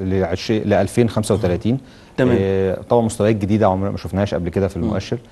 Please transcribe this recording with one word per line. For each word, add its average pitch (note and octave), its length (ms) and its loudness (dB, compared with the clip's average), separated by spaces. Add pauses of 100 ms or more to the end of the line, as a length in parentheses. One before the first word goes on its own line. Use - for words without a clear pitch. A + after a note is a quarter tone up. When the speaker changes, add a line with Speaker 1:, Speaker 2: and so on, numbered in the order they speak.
Speaker 1:
لعش-، F#2 500 -2
لألفين G#2 580 2
خمسة G#2+ 260 0
وتلاتين. G2 440 0 (380)
Speaker 2:
تمام. B2+ 240 4
Speaker 1:
آه، F#2+ 380 0 (120)
طبعا A#2+ 120 4
مستويات A2 340 2
جديدة G#2 300 2
عمرنا F#2+ 240 0
ما G2+ 60 -6
شفناهاش F#2 380 -2
قبل F2 140 -4
كده F#2+ 200 0
في - 100 -8
Speaker 2:
مم. - 60 -2
Speaker 1:
المؤشر. G2 340 -4 (140)